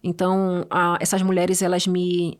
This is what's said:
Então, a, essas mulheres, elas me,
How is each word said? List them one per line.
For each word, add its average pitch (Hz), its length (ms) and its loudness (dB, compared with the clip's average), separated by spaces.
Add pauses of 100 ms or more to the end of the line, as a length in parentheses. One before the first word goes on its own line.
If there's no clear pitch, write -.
Então, 185 640 0
a, 175 300 0
essas 190 240 0
mulheres, 185 400 0
elas 180 240 0
me, 180 520 0